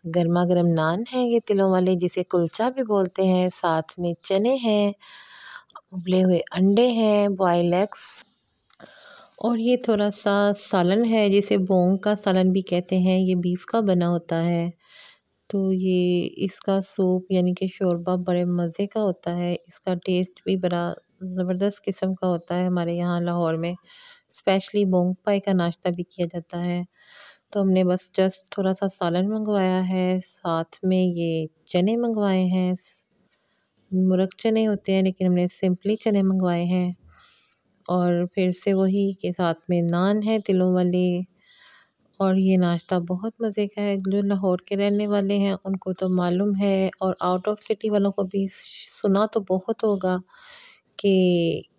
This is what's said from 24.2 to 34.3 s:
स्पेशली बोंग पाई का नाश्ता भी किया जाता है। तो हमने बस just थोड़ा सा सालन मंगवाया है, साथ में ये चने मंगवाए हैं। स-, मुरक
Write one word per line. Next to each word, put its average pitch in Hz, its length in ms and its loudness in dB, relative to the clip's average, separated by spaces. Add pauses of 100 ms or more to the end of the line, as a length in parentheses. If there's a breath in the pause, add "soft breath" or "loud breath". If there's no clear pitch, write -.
स्पेशली 196 540 0
बोंग 185 300 2 (100)
पाई 202 140 0
का 196 140 -2
नाश्ता 175 360 0
भी 175 140 -6
किया 175 240 -6
जाता 175 300 -10
है। 175 280 -4 (680 loud breath)
तो 202 80 0
हमने 185 220 4
बस 180 320 0
just - 420 -2
थोड़ा 190 160 0
सा 190 140 -4
सालन 180 400 -2
मंगवाया 208 540 0
है, 185 380 0
साथ - 680 -6
में 185 200 2
ये 165 440 -2 (180)
चने 190 280 0
मंगवाए 214 480 0
हैं। 185 320 0
स-, - 320 -20 (840)
मुरक 185 360 2 (100)